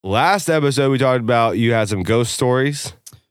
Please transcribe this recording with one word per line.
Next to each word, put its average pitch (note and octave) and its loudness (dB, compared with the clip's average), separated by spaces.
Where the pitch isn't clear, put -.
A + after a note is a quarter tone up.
Last D3+ 0
episode C#3+ 2
we C3+ 0
talked B2+ 2
about, A2+ 0
you A#2 2
had A2 0
some G2 -2
ghost A2+ 0
stories. C3+ -2